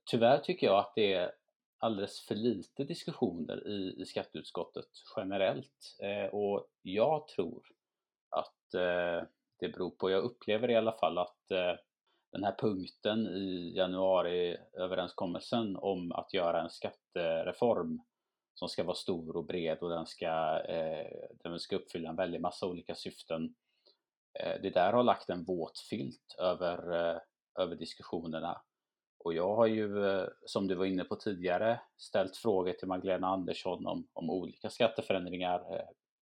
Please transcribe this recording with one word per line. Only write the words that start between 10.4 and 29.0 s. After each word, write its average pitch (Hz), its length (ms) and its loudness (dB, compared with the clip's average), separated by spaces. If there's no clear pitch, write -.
i 117 60 6
alla 113 160 4
fall 82 260 2
att, - 320 -4
eh, 90 240 2
den 95 120 -4
här 98 140 0
punkten 107 680 -2
i 90 500 -4
januariöverenskommelsen 92 2000 0
om 90 360 -2
att - 220 -4
göra 85 280 4
en 82 80 -6
skattereform 87 1300 0
som 87 140 -6
ska - 160 -2
vara 85 120 -2
stor 82 400 -4
och 80 100 -2
bred 82 320 0
och 87 120 -4
den 82 160 -2
ska, 80 640 0
eh, 80 380 -2
den 85 140 -6
ska - 180 -4
uppfylla 85 320 -6
en 82 80 -8
väldig 87 240 -2
massa 87 260 -4
olika 90 280 -6
syften. - 600 -6
Eh, 87 220 -2
det 95 80 -2
där 92 220 6
har 123 100 6
lagt 107 280 2
en 87 140 -4
våt 85 340 -4
filt - 600 -8
över, 87 540 0
eh, 85 280 0
över 87 180 0
diskussionerna. 82 880 -6